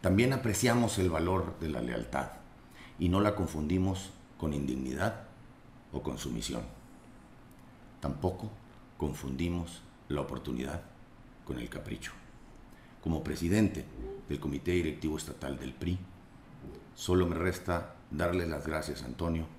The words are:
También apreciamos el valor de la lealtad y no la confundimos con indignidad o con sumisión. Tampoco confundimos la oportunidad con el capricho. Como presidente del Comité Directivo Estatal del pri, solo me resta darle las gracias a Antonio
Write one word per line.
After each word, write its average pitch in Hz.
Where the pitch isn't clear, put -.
También 113
apreciamos 117
el 92
valor 82
de 80
la 64
lealtad 60
y 87
no 95
la 104
confundimos 90
con 78
indignidad 65
o 73
con 64
sumisión. 58
Tampoco 90
confundimos 80
la 73
oportunidad 65
con 64
el 58
capricho. -
Como 80
presidente 85
del 71
Comité 73
Directivo 78
Estatal 69
del 64
pri, 90
solo 90
me 80
resta 85
darle 85
las 76
gracias 78
a -
Antonio 82